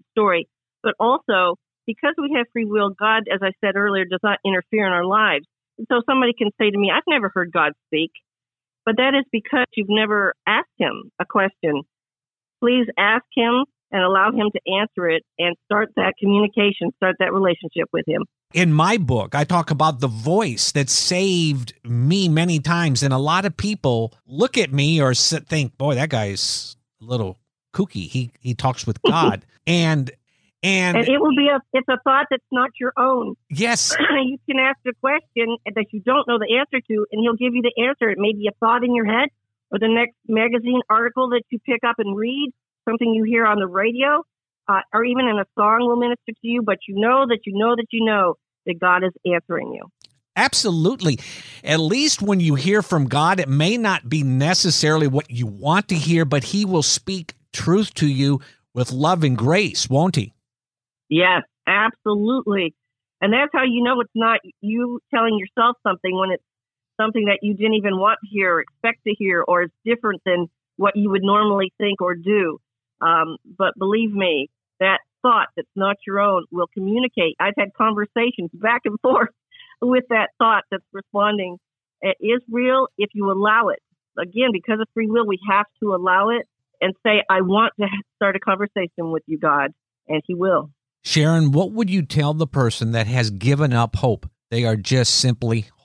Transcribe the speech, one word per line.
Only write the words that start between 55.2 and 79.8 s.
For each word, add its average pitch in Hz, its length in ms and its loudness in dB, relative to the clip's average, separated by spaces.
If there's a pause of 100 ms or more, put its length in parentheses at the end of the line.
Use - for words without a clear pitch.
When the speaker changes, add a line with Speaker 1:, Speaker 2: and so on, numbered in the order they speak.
Speaker 2:
you 120 160 -4
want 147 420 -2
to 185 60 -2
hear, 160 300 2
but 143 200 0
he 202 200 -2
will 180 180 0
speak - 500 -6 (200)
truth 196 420 0
to 151 120 2
you 139 320 2 (340)
with 123 180 -2
love 156 320 0
and 131 140 2
grace, 143 520 0
won't 160 260 2
he? 101 180 -4 (760)
Speaker 1:
Yes, 175 320 2 (240)
absolutely. 208 1080 0 (440)
And 202 140 2
that's 285 200 2
how 262 100 2
you 240 200 0
know 247 180 2
it's 220 120 -8
not 226 260 2 (220)
you 240 380 -4 (140)
telling 226 260 2
yourself 233 420 0
something 185 340 -2
when 190 160 0
it's 180 120 -4 (560)
something 220 260 0
that 196 160 2
you 208 120 -2
didn't 220 220 0
even 202 220 0
want 202 260 2
to 196 60 -18
hear 190 260 0
or 160 60 0
expect - 460 -6
to 208 100 -2
hear, 185 300 0
or 175 160 2
is 170 60 -6 (160)
different 226 400 -2
than 175 220 0 (280)
what 196 200 0
you 208 140 0
would 196 140 0
normally 202 540 2
think 202 240 -2
or 180 140 -2
do. 175 440 0 (420)
Um, 160 360 0 (200)
but 190 200 0
believe 214 340 -2
me, 175 380 -2 (300)
that 190 200 2 (220)
thought 233 340 2
that's - 200 -10
not 196 300 -2
your 202 140 -4
own 196 320 0
will 175 220 -4
communicate. 202 640 -2
I've 196 180 0
had 202 180 -2
conversations 220 800 -2
back 214 320 -2
and 214 160 -4
forth - 280 2 (260)
<laughs> - 260 -20